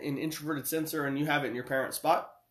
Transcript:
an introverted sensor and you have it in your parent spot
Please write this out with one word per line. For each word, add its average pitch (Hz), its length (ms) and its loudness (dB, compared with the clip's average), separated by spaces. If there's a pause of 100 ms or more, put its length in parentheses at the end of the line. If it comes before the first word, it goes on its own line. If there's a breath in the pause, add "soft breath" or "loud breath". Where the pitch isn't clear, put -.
an 139 120 -2
introverted 151 500 -4
sensor 156 380 0
and 139 120 0
you 151 100 2
have 147 180 2
it - 20 0
in 113 80 -2
your 123 80 -4
parent 131 300 0
spot - 400 2 (180)